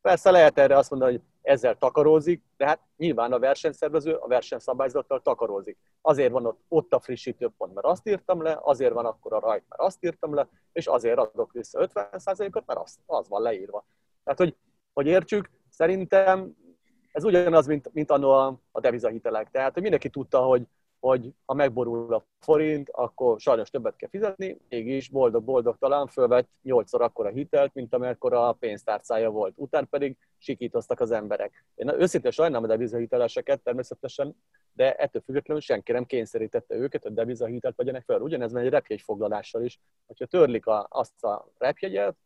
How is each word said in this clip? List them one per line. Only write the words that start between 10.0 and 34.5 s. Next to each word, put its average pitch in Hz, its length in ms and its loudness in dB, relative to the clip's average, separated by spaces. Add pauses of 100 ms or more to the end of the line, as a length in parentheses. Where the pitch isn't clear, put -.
írtam 165 300 -4
le, 143 140 0 (240)
és - 160 -6
azért 120 300 2
adok 113 340 -2
vissza - 300 -6
ötven 202 380 -4
százalékot, 196 460 -6
mert - 140 -6
az, - 260 -14
az 123 240 -4
van 101 120 -2
leírva. 101 440 -6 (380)
Tehát, 135 160 -4
hogy, 175 160 2 (380)
hogy 143 140 0
értsük, 185 420 0 (200)
szerintem 190 840 2 (560)
ez 156 120 -6
ugyanaz, 175 440 6
mint, 147 260 -4
mint 151 180 -2
anno 139 180 4
a, 135 300 4 (120)
a - 80 -6
devizahitelek. 113 720 -2
Tehát, 131 220 -2
hogy 180 80 -4
mindenki 165 280 -2
tudta, 135 300 -2
hogy, 127 240 4 (360)
hogy 127 340 0 (120)
ha 135 80 -6
megborul 117 600 -2
a 107 120 -2 (140)
forint, 156 520 0
akkor 120 480 -2
sajnos 113 300 0
többet 113 260 -6
kell - 140 -14
fizetni, 196 480 -6 (120)
mégis 127 400 -6
boldog-boldogtalan 127 1000 0
fölvett 123 420 2 (140)
nyolcszor 120 380 0
akkora 113 280 -2
hitelt, 139 440 -2
mint 127 200 -8
amekkora 123 540 0
a 113 60 0
pénztárcája 110 760 -4
volt. 104 280 -4
Utána 143 320 -4
pedig 139 280 -4 (200)
sikítoztak 120 640 -6
az 117 120 -2
emberek. 107 540 -6 (100)
Én 120 240 -4
őszintén 175 320 0
sajnálom 147 320 0
a 113 40 -4
devizahiteleseket 120 920 -2
természetesen, 127 760 -8 (380)